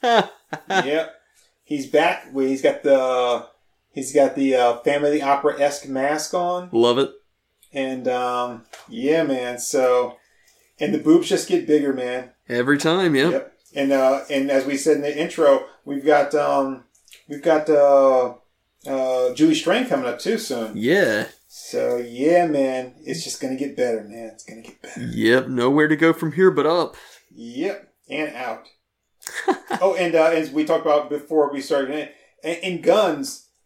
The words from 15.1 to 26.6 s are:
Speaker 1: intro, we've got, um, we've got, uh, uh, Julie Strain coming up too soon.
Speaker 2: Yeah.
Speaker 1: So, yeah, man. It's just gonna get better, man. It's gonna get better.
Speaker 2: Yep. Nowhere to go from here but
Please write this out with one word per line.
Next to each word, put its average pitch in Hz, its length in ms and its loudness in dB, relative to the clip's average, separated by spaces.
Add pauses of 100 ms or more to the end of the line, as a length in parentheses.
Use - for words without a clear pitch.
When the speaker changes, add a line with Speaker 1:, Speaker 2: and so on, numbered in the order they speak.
Speaker 1:
intro, 151 480 2 (200)
we've 139 200 -8
got, 143 300 4
um, 139 480 0 (460)
we've 147 140 -12
got, 156 260 2
uh, 139 640 6 (540)
uh, 131 480 0
Julie 156 200 4
Strain 208 300 0
coming 127 220 -4
up 117 120 -6
too 214 200 -2
soon. 113 360 -6
Speaker 2:
Yeah. 117 520 0 (200)
Speaker 1:
So, 120 500 -6
yeah, 135 500 0
man. 131 480 -2 (100)
It's - 180 -8
just - 160 -12
gonna 131 160 -6
get 139 220 -8
better, 113 260 -2
man. 110 300 -16
It's - 100 -20
gonna 110 200 -20
get - 180 -20
better. - 200 -14
Speaker 2:
Yep. 117 460 2
Nowhere 131 400 2
to 156 80 2
go 160 160 2
from 160 220 -4
here 185 180 4
but 143 140 0